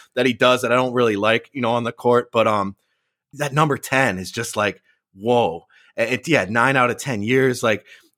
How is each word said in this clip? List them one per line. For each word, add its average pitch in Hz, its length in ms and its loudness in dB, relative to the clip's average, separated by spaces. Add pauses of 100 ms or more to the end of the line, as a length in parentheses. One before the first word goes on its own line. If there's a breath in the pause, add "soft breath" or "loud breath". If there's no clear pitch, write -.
(140 loud breath)
that 127 140 0
he 123 60 0
does 127 280 2
that 120 100 -2
I 120 40 4
don't 127 180 0
really 117 220 2
like, 110 360 0
you 131 100 -10
know, 117 120 0
on 120 100 -2
the 117 80 -6
court. 120 400 0
But, 113 160 2
um, 101 280 -2 (580)
that 143 200 -6
number 151 240 2
ten 131 420 0
is 90 120 -10
just - 240 -8
like, 104 260 -2 (320)
whoa. 98 520 -2 (300 soft breath)
It, 117 320 -4
yeah, 127 220 2
nine 120 260 2
out 123 160 4
of 107 60 -8
ten 110 260 -6
years. 127 400 0
Like, 110 220 -2 (320 loud breath)